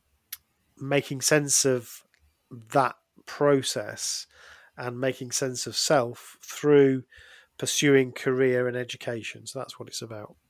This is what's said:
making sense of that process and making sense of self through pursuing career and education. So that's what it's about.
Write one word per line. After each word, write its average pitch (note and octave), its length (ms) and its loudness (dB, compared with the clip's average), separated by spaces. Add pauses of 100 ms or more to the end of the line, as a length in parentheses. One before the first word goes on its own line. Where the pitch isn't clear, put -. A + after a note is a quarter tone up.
(840)
making C#3 380 -2
sense D3 440 2
of B2+ 380 -2 (680)
that C3+ 240 2 (300)
process C3 1000 -2 (500)
and B2 220 -8
making B2+ 320 -4
sense B2+ 360 -4
of A#2 100 -8
self - 680 0
through C#3 640 4 (540)
pursuing C3+ 540 2
career B2+ 540 0
and B2 100 -4
education. A#2 680 -10
So - 120 -12
that's - 200 -14
what A2 100 -16
it's - 140 -12
about. A2 340 -14 (140)